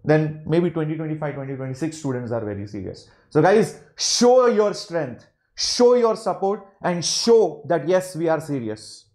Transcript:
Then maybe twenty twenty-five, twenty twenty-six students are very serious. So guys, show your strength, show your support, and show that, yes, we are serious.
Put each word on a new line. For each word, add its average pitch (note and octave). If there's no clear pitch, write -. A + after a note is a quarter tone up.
Then D#3
maybe E3+
twenty D#3+
twenty-five, D#3
twenty C#3
twenty-six C3
students B2
are A2+
very G2+
serious. F#2
So D3+
guys, F#3+
show B3
your G#3
strength, D3+
show -
your A3+
support, G3
and E3+
show G#3+
that, E3
yes, F#3
we E3
are D#3+
serious. B2